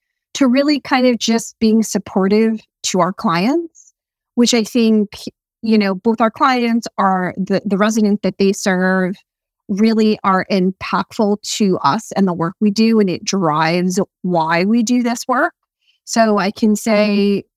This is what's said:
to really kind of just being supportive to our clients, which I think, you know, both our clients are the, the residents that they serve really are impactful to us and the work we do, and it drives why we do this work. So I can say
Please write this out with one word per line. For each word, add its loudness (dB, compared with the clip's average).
to 0
really 0
kind 0
of 2
just -4
being 4
supportive 0
to -2
our 2
clients, -2
which 2
I 0
think, 2
you 2
know, 0
both -2
our 2
clients 0
are 0
the, -2
the -2
residents 0
that -4
they 2
serve 0
really 2
are 0
impactful -2
to -2
us -2
and 2
the -2
work -4
we 2
do, 2
and 2
it -6
drives 0
why 0
we 2
do 0
this -6
work. -2
So 2
I 0
can 0
say 0